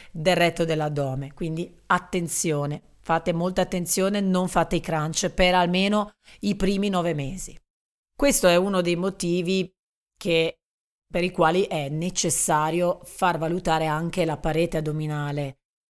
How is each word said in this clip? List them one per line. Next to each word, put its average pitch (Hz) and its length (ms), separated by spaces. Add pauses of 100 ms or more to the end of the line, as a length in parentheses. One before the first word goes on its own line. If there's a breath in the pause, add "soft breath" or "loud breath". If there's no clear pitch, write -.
(120 loud breath)
del 175 240
retto 170 280
dell'addome. 147 720
Quindi 165 420 (100)
attenzione, 165 960 (180)
fate 165 320
molta 180 300
attenzione, 185 580
non 185 260
fate 170 300
i 160 40
crunch 160 500
per 180 240
almeno 190 580 (300 loud breath)
i 202 120
primi 196 340
nove 175 260
mesi. 147 440 (580)
Questo 277 300
è 175 80
uno 190 260
dei 175 140
motivi 180 720 (480)
che, 165 440 (520)
per 175 120
i 180 80
quali 175 320
è 147 240
necessario 165 1120
far 175 360
valutare 160 480
anche 165 380
la 156 120
parete 165 400
addominale 151 800 (320)